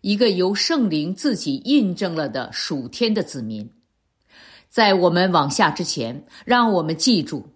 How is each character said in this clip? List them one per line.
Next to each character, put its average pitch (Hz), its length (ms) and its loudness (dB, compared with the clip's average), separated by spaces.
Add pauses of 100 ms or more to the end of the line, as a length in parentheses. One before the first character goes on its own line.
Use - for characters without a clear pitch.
一 202 140 -2
个 226 140 4
由 185 240 2
圣 254 340 0
灵 156 280 -2
自 262 200 0
己 139 200 -4 (100)
印 220 300 2
证 175 180 -4
了 151 160 -4
的 123 220 -8
属 131 360 -6
天 226 240 -2
的 208 120 0
子 - 180 -8
民。 107 260 -8 (1000)
在 208 240 4
我 180 160 4
们 175 220 2
往 147 180 4
下 156 220 2
之 170 120 -6
前， 123 420 -8 (200)
让 240 260 2
我 175 120 0
们 160 120 -2
记 202 280 2
住 - 220 -8 (100)